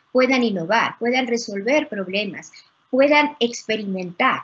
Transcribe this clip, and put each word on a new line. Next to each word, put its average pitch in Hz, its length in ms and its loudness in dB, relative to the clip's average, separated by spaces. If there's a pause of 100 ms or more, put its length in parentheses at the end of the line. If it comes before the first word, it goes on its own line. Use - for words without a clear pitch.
(120)
puedan 254 320 4
innovar, 196 540 0
puedan 247 300 0
resolver 233 600 -2
problemas, 196 640 -6 (380)
puedan 294 500 4
experimentar? 214 1040 -2